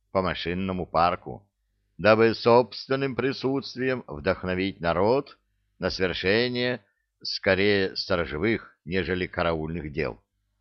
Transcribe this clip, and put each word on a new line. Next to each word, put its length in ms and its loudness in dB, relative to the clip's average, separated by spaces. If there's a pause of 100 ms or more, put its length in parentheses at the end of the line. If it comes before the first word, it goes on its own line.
(100)
по 100 0
машинному 640 -4
парку, 640 -2 (480)
дабы 380 6
собственным 840 2
присутствием 880 -4
вдохновить 760 -2
народ 580 0 (400)
на 120 -2
свершение 920 -2 (380)
скорее 760 2
сторожевых, 880 -2
нежели 420 -2
караульных 680 -4
дел. 280 -6 (400)